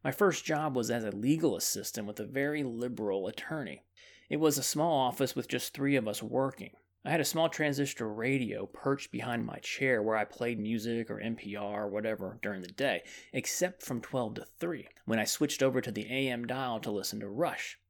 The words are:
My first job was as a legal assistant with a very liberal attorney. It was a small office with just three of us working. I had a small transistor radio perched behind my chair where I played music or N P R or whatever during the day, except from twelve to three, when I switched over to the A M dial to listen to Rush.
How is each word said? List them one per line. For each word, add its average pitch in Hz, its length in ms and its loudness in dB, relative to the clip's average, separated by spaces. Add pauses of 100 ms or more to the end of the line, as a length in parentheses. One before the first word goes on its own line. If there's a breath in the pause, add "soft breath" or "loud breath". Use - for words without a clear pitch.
My 135 80 2
first 185 340 4
job 151 300 0
was 117 160 2
as 117 120 0
a 101 120 -4
legal 135 400 4
assistant - 500 -4
with 104 140 -8
a 107 60 -4
very 139 380 -2
liberal 110 640 -2
attorney. 127 560 -6 (460 loud breath)
It 147 80 0
was 147 220 6
a 120 40 -2
small 151 360 4
office 127 360 2
with 123 120 -2
just - 260 -2
three 139 220 4
of 113 120 4
us 104 140 -2
working. 127 540 -2 (280)
I 143 60 -4
had 160 120 4
a 135 40 2
small 160 240 4
transistor 139 580 0
radio 113 600 0
perched - 440 0
behind 117 340 -2
my 113 140 -8
chair 127 440 2
where 110 140 4
I 104 80 2
played 117 340 -2
music 113 500 -2
or 107 100 -6
N 110 180 -4
P 101 180 -8
R 104 300 -2
or 101 40 -2
whatever 104 540 -2
during 98 180 -4
the 90 60 -10
day, 123 360 0 (280 loud breath)
except - 500 -2
from 120 200 -4
twelve 117 340 -2
to - 100 -8 (140)
three, 170 300 -4 (160)
when 113 120 2
I 110 60 2
switched - 400 2
over 127 180 4
to 120 100 -6
the 104 200 -4
A 135 180 2
M 120 160 -2
dial 123 360 -2
to 113 100 -4
listen 104 300 -4
to 101 80 -8
Rush. 139 500 -2 (100)